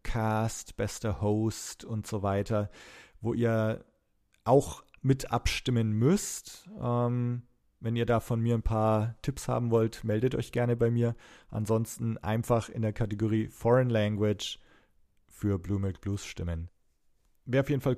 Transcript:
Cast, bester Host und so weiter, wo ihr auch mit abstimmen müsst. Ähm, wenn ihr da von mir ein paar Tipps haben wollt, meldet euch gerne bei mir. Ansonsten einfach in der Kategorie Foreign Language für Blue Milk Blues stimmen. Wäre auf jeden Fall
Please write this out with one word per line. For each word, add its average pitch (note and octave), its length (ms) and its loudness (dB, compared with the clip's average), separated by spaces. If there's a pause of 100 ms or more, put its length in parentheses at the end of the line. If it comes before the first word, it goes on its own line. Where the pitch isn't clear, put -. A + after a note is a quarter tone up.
Cast, A2 760 -2
bester G#2+ 440 -4
Host G#2+ 640 -2
und G#2+ 240 -6
so G2+ 160 -4
weiter, G2+ 440 0 (520)
wo A#2 120 -2
ihr A2+ 520 0 (580)
auch B2 400 4 (200)
mit C3+ 280 0
abstimmen A#2 640 0
müsst. - 760 0 (140)
Ähm, A#2+ 600 0 (420)
wenn A#2 120 -2
ihr A#2 100 0
da A#2 120 4
von A2+ 220 -2
mir A#2 140 2
ein A2+ 80 0
paar A2 580 2
Tipps - 260 -6
haben B2 240 0
wollt, A2+ 340 2
meldet A2 300 0
euch A#2 180 -4
gerne A#2+ 220 0
bei A#2 160 2
mir. A#2 240 2 (360)
Ansonsten A2+ 640 -2
einfach A2+ 540 0
in - 100 -6
der A2 140 0
Kategorie A2 540 0
Foreign B2 420 2
Language G#2+ 680 0 (720)
für G2 300 -2
Blue G2 200 -4
Milk G2 220 -4
Blues G2 240 -6
stimmen. E2+ 460 -6 (760)
Wäre C3 180 2
auf C3+ 60 -6
jeden C#3+ 140 0
Fall C3 140 2